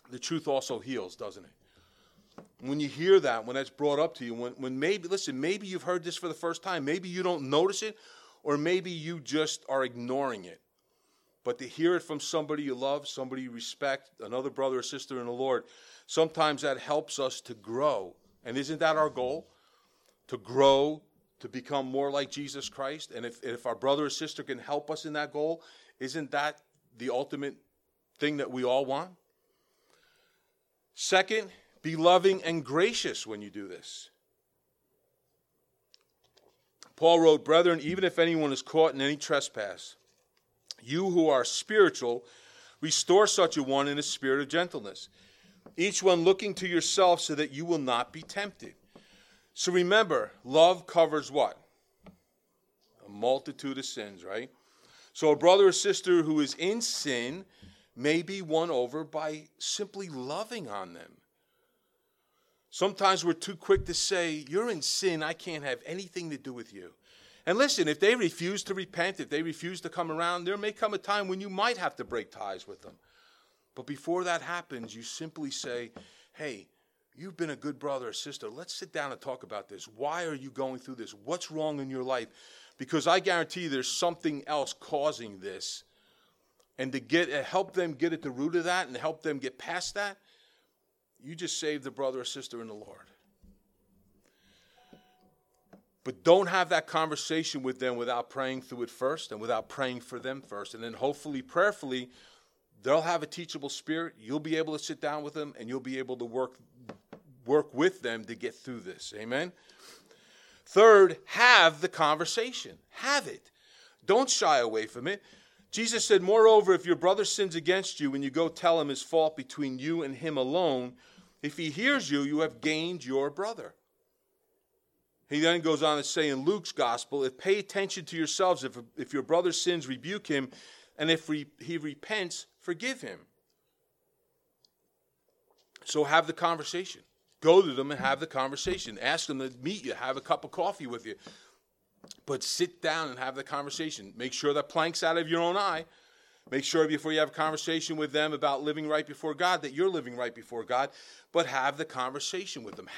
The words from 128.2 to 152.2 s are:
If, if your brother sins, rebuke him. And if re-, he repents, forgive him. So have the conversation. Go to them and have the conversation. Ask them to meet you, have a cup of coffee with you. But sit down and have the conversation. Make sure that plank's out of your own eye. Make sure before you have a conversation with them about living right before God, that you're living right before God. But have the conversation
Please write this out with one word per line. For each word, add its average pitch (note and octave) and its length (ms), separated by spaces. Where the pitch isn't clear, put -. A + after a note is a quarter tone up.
If, B2 140
if C#3 160
your C#3 120
brother F3 280
sins, E3+ 360
rebuke D3+ 400
him. C3+ 240
And D#3 140
if D#3+ 160
re-, D3 320
he E3 180
repents, E3 680
forgive A#3 320
him. F#2 200
So D3+ 180
have D#3 240
the E3 60
conversation. E3+ 640
Go F3 220
to D#3+ 100
them C3+ 200
and C3+ 100
have C#3 180
the D#3+ 80
conversation. C3+ 760
Ask D3 260
them C3+ 120
to C3 100
meet F3+ 220
you, B2 80
have C3+ 240
a C3+ 40
cup - 220
of C#3+ 80
coffee F3 340
with A#2 200
you. G#2+ 100
But C3+ 180
sit - 380
down D#3+ 260
and B2 100
have C3 180
the C3+ 80
conversation. C#3+ 720
Make B2+ 160
sure D3 200
that D3 140
plank's E3 340
out E3 160
of D#3+ 120
your E3 120
own F3 140
eye. F3 300
Make C3+ 140
sure D#3+ 240
before D3+ 240
you D#3 60
have D3+ 100
a - 20
conversation D#3 640
with D3+ 160
them D3+ 220
about C#3+ 300
living D3+ 220
right D3+ 220
before D3+ 260
God, F3 280
that C3+ 120
you're E3+ 140
living B2+ 300
right A#2+ 180
before A2+ 300
God. C3 240
But E3+ 140
have C3+ 320
the D#3+ 80
conversation C3+ 800